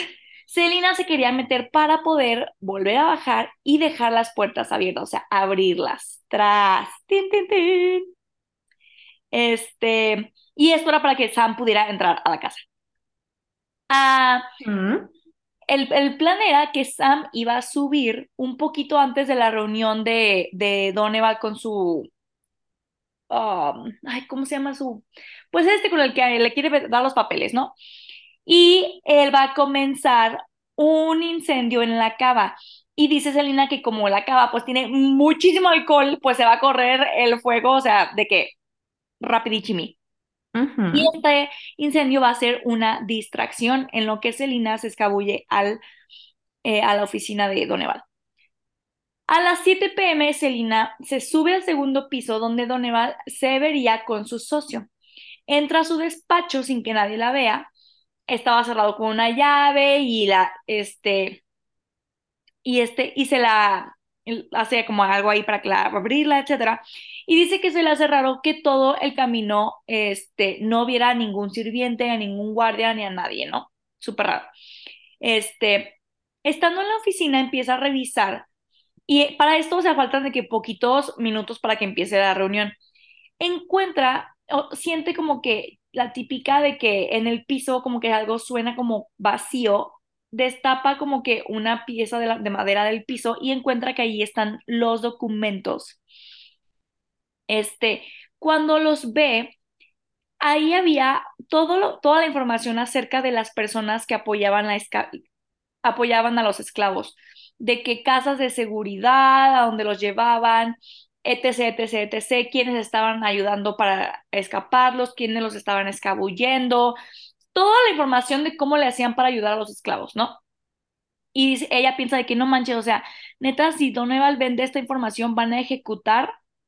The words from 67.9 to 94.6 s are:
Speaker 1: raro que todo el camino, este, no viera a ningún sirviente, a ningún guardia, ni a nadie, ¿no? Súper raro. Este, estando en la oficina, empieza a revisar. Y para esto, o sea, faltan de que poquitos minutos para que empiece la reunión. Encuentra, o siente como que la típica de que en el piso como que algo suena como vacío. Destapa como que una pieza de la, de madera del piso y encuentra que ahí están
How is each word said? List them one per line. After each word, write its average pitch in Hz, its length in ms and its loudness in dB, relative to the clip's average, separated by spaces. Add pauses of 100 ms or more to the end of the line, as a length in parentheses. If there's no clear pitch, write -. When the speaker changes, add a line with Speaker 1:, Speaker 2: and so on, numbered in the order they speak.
Speaker 1:
raro 262 360 2
que 311 180 -2
todo 269 380 2
el 277 160 -4
camino, 220 600 -2 (120)
este, 208 760 -4
no 226 240 0
viera 240 240 2
a 247 60 2
ningún 202 360 -4
sirviente, 233 580 -4
a 233 80 -2
ningún 208 360 -6
guardia, 226 400 0
ni 220 120 -6
a 196 40 -6
nadie, 170 400 -8
¿no? - 220 -8 (280)
Súper - 280 -4
raro. - 200 -4 (720)
Este, 214 800 -2 (420)
estando 339 380 0
en 403 80 -4
la 440 80 0
oficina, 370 420 0
empieza 254 360 -2
a - 20 -4
revisar. 247 680 -2 (640)
Y 285 300 2
para 311 200 4
esto, 320 200 -2
o 370 40 0
sea, 320 140 2
faltan 269 280 0
de 269 80 -4
que 247 120 -4
poquitos 240 720 -2
minutos 220 420 -6
para 220 180 -2
que 214 80 -4
empiece 185 340 -2
la 196 140 4
reunión. 202 400 -2 (680)
Encuentra, 349 960 -2 (140)
o 285 260 -4
siente 330 400 -4
como 311 260 -4
que - 380 -4 (120)
la 240 220 -4
típica 262 480 -2
de 285 160 0
que 208 400 0
en 226 100 -2
el 233 180 -4
piso 262 380 -2
como 240 160 -4
que 233 140 -2
algo 220 260 -2
suena 233 360 -6
como 233 420 -6
vacío. 214 760 -2 (380)
Destapa 262 680 -2
como 277 260 -4
que 233 260 -2
una 220 360 -4
pieza 233 340 -6
de 233 80 -4
la, 226 120 -2
de 208 100 -6
madera 202 360 0
del 214 200 -4
piso 233 360 -6
y 262 100 -4
encuentra 254 440 -4
que 247 80 -2
ahí 214 180 -4
están 214 440 -4